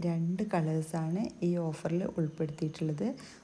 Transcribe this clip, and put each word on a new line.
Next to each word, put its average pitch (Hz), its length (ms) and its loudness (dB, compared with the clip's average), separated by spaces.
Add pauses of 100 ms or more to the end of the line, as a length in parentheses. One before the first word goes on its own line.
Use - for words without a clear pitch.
രണ്ട് 170 420 2
കളേഴ്സാണ് 165 1000 0
ഈ 175 120 4
ഓഫറിൽ 165 480 0
ഉൾപ്പെടുത്തിയിട്ടുള്ളത്. 156 1080 0 (300)